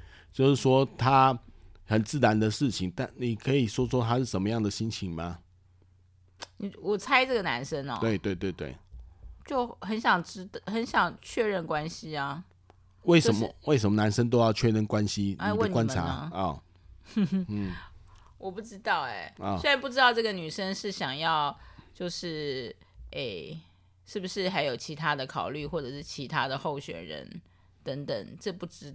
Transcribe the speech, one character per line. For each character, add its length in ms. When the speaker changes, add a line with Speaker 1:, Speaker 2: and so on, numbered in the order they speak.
Speaker 1:
就 160
是 60
说 320
他 400
很 180
自 160
然 180
的 140
事 180
情， 260
但 200
你 200
可 180
以 140
说 200
说 160
他 140
是 80
什 160
么 80
样 120
的 80
心 220
情 200
吗？ 280
Speaker 2:
你， 140
我 160
猜 280
这 80
个 80
男 220
生 260
哦。 120
Speaker 1:
对， 160
对， 180
对， 160
对。 240
Speaker 2:
就 200
很 180
想 240
知 220
道， 200
很 200
想 360
确 240
认 200
关 220
系 300
啊。 260
Speaker 1:
为 160
什 140
么， 80
Speaker 2:
就 60
是 80
Speaker 1:
为 120
什 120
么 60
男 160
生 180
都 100
要 120
确 200
认 140
关 220
系？ 320
Speaker 2:
哎， 120
Speaker 1:
你 60
的 120
观 180
察 80
Speaker 2:
问 80
你 60
们 0
啊。 240
Speaker 1:
啊。 280
Speaker 2:
<laughs> 320
Speaker 1:
嗯。 240
Speaker 2:
我 140
不 100
知 180
道 240
哎， 360
Speaker 1:
啊。 180
Speaker 2:
虽 120
然 100
不 80
知 100
道 140
这 100
个 100
女 180
生 240
是 180
想 240
要， 400
就 160
是， 680
哎， 440
是 140
不 80
是 220
还 140
有 120
其 200
他 200
的 100
考 260
虑， 140
或 160
者 80
是 120
其 260
他 200
的 100
候 220
选 240
人 380
等 220
等， 340
这 120
不 140
知 300